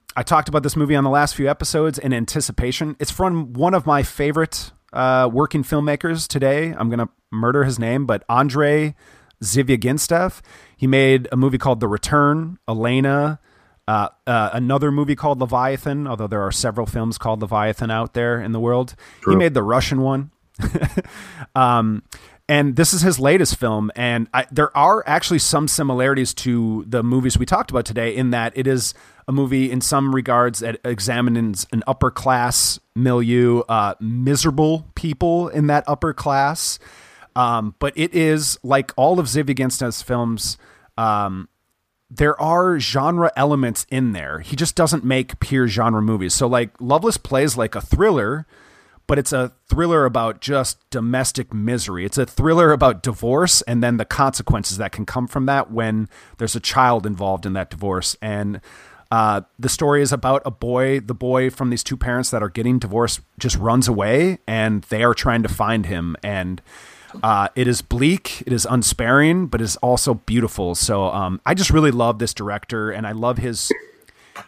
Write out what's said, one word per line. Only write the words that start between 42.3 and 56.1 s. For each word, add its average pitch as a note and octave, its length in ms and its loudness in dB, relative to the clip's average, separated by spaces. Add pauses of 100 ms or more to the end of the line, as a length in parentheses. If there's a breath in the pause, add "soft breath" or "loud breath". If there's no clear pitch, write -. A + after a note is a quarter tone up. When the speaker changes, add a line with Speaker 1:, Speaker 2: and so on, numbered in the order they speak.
Speaker 1:
are F3 360 2
genre D#3 580 2
elements C3+ 520 2
in C3 240 0
there. D#2 280 -8
He A2 160 -8
just D#3+ 180 -2
doesn't D#3+ 300 2
make C3 360 0
pure C3 280 2
genre A2+ 340 2
movies. G#2 320 0
So, C3+ 120 2
like, A#2+ 320 0
Loveless D#3+ 380 2
plays C3+ 400 0
like A2+ 180 -2
a G2+ 60 -6
thriller, D3+ 640 0 (600 soft breath)
but C#3+ 120 0
it's C#3 140 -2
a B2+ 200 -2 (140)
thriller E3 380 2
about A2+ 380 -2
just C3+ 360 -2 (120)
domestic B2 640 -2
misery. G#2 500 -4
It's G2+ 140 -4
a B2+ 80 0
thriller D#3+ 460 4
about B2 300 4
divorce C3 600 0
and A#2 200 0
then A#2+ 140 2
the A2 80 -2
consequences A2+ 720 -2
that G2+ 160 -6
can G#2+ 140 -8
come B2 200 -4
from C3 200 -2
that C#3 240 0
when A2 380 -2 (280 loud breath)